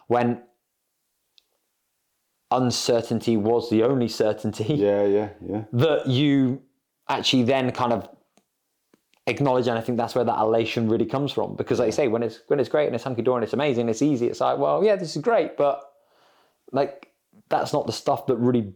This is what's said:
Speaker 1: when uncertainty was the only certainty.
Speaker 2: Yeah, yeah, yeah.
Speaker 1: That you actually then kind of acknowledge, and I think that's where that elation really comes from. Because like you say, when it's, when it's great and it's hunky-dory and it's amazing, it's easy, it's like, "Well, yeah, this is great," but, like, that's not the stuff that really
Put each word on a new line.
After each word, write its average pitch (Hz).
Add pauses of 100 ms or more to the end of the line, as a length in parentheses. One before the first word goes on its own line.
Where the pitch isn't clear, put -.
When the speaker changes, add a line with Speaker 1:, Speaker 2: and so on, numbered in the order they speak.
Speaker 1:
when 120 (2000)
uncertainty 120
was 110
the 110
only 127
certainty. 110
Speaker 2:
Yeah, 101
yeah, 101 (180)
yeah. 107 (100)
Speaker 1:
That 131
you 135 (480)
actually 131
then 127
kind 120
of 107 (1200)
acknowledge, 127
and 117
I 113
think 120
that's 117
where 123
that 117
elation 113
really 113
comes 139
from. 101
Because 113
like 120
you 110
say, 147
when 117
it's, -
when 147
it's 123
great 151
and 120
it's -
hunky-dory 123
and 113
it's 104
amazing, 120
it's 110
easy, 135
it's -
like, 127
"Well, 147
yeah, 208
this 175
is 151
great," 202
but, 143 (800)
like, - (380)
that's -
not 147
the 110
stuff -
that 127
really 123 (140)